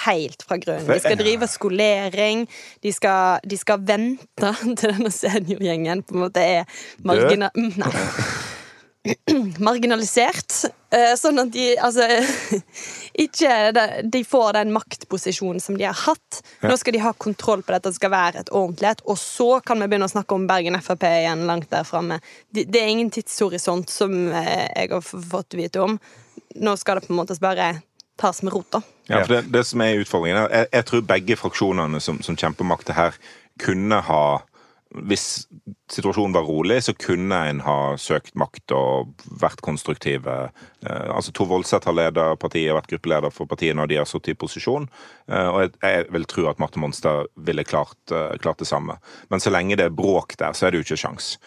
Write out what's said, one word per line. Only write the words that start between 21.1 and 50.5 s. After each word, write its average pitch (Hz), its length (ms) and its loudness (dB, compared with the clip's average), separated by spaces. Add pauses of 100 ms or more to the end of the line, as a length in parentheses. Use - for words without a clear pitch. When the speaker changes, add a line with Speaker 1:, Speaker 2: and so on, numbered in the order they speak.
Speaker 1:
langt 170 240 -2
der 160 160 -2
fremme. 170 320 -4 (320)
Det, 208 180 -2
det 226 120 4
er 214 100 2
ingen 226 180 0
tidshorisont 180 800 -2
som, 196 240 -2 (240)
eh, 165 400 -2
jeg 185 160 -2
har 185 80 -2
f-, 190 160 -12 (160)
fått 185 240 -6
vite 175 240 -4
om. 208 160 0 (640)
Nå 208 160 2
skal 190 240 -2
det - 80 -10
på 175 60 -2
en 175 80 0
måte 185 180 -6
bare 185 300 0 (500)
tas 185 240 0
med 185 80 -2
rot, 185 180 -4
da. 220 120 -2 (260)
Speaker 2:
Ja, 107 80 2
Speaker 3:
Ja. 98 80 4
Speaker 2:
for 120 140 2
det, 117 120 0
det 123 160 4
som 120 140 -2
er 110 240 4
utfordringen 92 400 0
er, - 140 0
jeg, 113 180 2
jeg 113 160 2
tror 117 160 2
begge 98 320 0
fraksjonene 85 640 -2
som, 80 160 -4
som 85 160 -6
kjemper 85 320 -2
makt - 240 -2
her 85 240 2 (420)
kunne 101 460 0
ha, 78 180 2 (680)
hvis - 560 -4 (440)
situasjonen 98 440 -2
var 85 80 4
rolig, 80 400 2
så 113 120 -2
kunne 92 400 -2 (120)
en 73 160 -2
ha 73 140 0 (180)
søkt - 400 -4
makt - 400 -6
og 65 380 0 (260)
vært - 240 -2
konstruktive. 69 720 -4 (480)
Eh, - 280 -8
altså, - 220 -4
Tor 98 140 0
Voldseth 92 400 0
har 85 80 2
ledet 82 300 2 (140)
partiet, 80 360 0
vært 78 160 -2
gruppeleder 76 400 -2
for - 160 -8
partiet 80 320 -2
når 76 120 -2
de 78 80 0
har 73 80 0
sittet - 280 -6
i - 40 -10
posisjon, 131 500 -4 (400)
eh, 95 180 0
og 90 160 2
jeg, 92 80 2 (120)
jeg 95 280 2
vil 82 160 -4
tro 82 220 -2
at 73 100 -2
Marte 76 200 -4
Monstad 73 580 -2
ville 80 300 -4
klart, - 320 -2 (120)
eh, 78 280 -2
klart 82 200 -2
det 82 80 -6
samme. 76 320 -4 (320)
Men 95 120 0
så - 80 2
lenge 95 280 2
det 87 80 4
er 82 80 -2
bråk 90 440 2
der, 76 160 -2